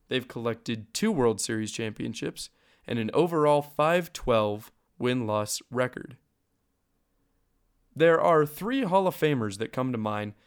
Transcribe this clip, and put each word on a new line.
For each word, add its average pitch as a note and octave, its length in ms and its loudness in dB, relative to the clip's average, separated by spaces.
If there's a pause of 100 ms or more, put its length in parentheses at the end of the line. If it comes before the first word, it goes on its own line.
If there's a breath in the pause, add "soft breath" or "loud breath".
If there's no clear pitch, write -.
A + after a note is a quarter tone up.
they've B2+ 200 -4
collected A2+ 640 -6
two A3 200 0
World A#2+ 280 2
Series A2 300 -4
championships A#2 800 -8 (340 soft breath)
and A#2 140 -4
an A2 160 -2
overall D3 480 4
five E3 500 0
twelve G#2+ 600 0 (260)
win-loss G#2+ 720 -2
record. B2 460 -4 (1800)
There E3 220 6
are D#3+ 240 6
three A3+ 380 -4
Hall F#3+ 240 2
of F3 100 -2
Famers A#2+ 400 0
that A2+ 160 -6
come B2+ 180 -2
to B2 60 -4
mind G#2+ 380 -4 (120)